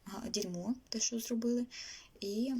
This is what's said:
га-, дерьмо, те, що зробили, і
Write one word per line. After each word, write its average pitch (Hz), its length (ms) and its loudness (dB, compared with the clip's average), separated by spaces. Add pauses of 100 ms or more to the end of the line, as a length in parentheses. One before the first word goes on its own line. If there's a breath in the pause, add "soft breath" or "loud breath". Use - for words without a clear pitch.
га-, 226 260 -8
дерьмо, 190 440 0 (140)
те, 220 120 -2
що 233 200 0
зробили, 240 460 2 (540 loud breath)
і 220 400 2